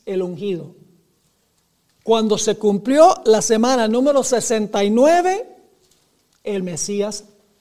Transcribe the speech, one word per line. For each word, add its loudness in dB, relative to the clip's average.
el -4
ungido. -8
Cuando 0
se -2
cumplió 4
la 4
semana 0
número 2
sesenta -2
y 0
nueve, 2
el -6
Mesías -6